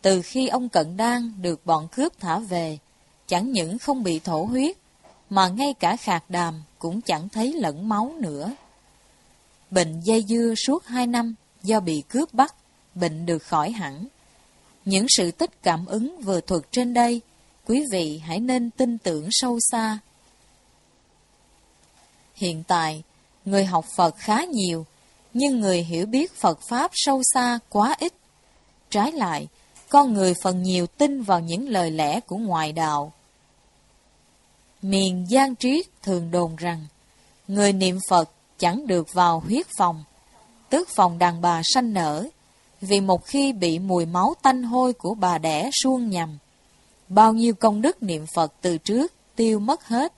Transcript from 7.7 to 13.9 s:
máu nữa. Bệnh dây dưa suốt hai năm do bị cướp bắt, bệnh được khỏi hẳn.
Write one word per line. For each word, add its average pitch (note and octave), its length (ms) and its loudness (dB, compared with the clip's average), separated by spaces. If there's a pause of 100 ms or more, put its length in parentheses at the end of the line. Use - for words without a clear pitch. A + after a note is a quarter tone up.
máu A3 300 -2
nữa. D#3+ 320 -6 (1200)
Bệnh E3 300 -2
dây A3 260 2
dưa A#3 260 0 (120)
suốt D4 200 -2
hai B3 220 -4
năm A#3 280 -2 (280)
do G#3+ 160 2
bị D#3+ 300 -4
cướp C#4+ 240 -2
bắt, B3+ 220 0 (400)
bệnh E3+ 300 -4
được E3 180 -2
khỏi D#3+ 280 -2
hẳn. F3 360 -10 (800)